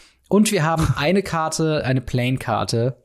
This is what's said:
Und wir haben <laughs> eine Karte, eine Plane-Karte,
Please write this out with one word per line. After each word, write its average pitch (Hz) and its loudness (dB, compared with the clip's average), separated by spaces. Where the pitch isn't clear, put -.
Und 214 4
wir 175 2
haben 160 0
<laughs> - 2
eine 170 0
Karte, 160 -2
eine 131 0
Plane-Karte, 120 -2